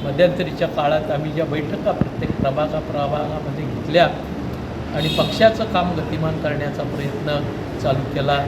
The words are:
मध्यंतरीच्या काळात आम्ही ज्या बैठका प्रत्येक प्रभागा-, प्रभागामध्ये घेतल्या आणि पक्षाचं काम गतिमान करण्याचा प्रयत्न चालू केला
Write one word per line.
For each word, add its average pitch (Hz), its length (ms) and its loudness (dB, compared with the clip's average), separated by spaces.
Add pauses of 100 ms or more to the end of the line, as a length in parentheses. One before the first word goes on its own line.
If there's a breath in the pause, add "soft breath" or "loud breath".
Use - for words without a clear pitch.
मध्यंतरीच्या 165 640 2
काळात 156 440 2
आम्ही 151 200 -2
ज्या 156 140 0
बैठका 147 460 -2
प्रत्येक - 400 0 (100)
प्रभागा-, 151 380 0
प्रभागामध्ये 151 880 -2
घेतल्या 147 420 4 (880)
आणि 156 120 0
पक्षाचं 220 560 4
काम 180 320 0
गतिमान 156 460 -2
करण्याचा 143 420 -2
प्रयत्न 143 560 -2 (400)
चालू 139 340 0
केला 139 240 2 (100)